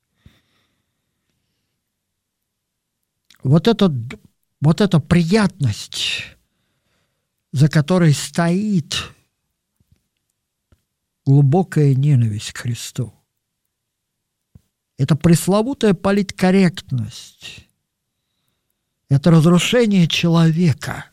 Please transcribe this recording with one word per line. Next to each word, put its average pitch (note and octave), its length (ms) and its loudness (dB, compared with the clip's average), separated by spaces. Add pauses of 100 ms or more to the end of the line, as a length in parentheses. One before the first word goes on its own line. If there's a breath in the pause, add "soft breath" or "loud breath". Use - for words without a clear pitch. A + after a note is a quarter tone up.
(3500)
Вот D#3+ 260 2
эта G3+ 200 0
д-, B2+ 300 -6 (440)
вот E3 180 0
эта G3 180 2
приятность, F3 1200 -2 (1300)
за D3 160 2
которой D#3+ 460 2
стоит F3+ 800 -4 (2250)
глубокая C#3+ 680 2
ненависть A#2+ 580 0
к - 60 -16
Христу. - 540 -10 (1800)
Это C#3 200 0
пресловутая G3+ 800 0
политкорректность. - 1700 -4 (1400)
Это C#3 220 2
разрушение F3 760 4
человека E3 1040 0